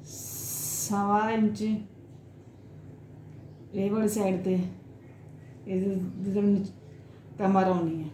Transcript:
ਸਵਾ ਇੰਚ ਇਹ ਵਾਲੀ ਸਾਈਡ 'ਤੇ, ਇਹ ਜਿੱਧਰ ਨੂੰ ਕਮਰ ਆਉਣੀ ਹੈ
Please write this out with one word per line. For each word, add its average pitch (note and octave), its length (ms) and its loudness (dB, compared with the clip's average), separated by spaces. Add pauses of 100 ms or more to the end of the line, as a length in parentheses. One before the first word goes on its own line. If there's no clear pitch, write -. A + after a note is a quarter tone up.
ਸਵਾ - 1300 0
ਇੰਚ G#3+ 320 2 (2000)
ਇਹ G3 180 2
ਵਾਲੀ A3 180 4
ਸਾਈਡ G3 360 2
'ਤੇ, F#3 140 4 (1080)
ਇਹ F#3+ 140 0
ਜਿੱਧਰ F#3+ 640 0
ਨੂੰ G3+ 220 6 (760)
ਕਮਰ F#3+ 280 6
ਆਉਣੀ E3 360 2
ਹੈ D#3 120 -6